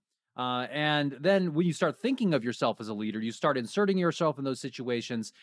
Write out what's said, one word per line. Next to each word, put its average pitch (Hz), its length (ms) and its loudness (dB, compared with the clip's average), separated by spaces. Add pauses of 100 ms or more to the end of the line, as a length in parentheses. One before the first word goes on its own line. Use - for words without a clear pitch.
(340)
Uh, 123 380 -2
and 147 480 2
then 180 320 4
when 160 140 2
you 165 80 2
start 156 220 0
thinking 240 360 0
of 131 100 4
yourself 117 380 -2
as 107 80 -10
a 110 60 -4
leader, 107 260 -4
you 113 100 -4
start 139 280 0
inserting 196 400 0
yourself 160 400 0
in 139 60 -6
those 131 140 -2
situations 120 760 -4 (100)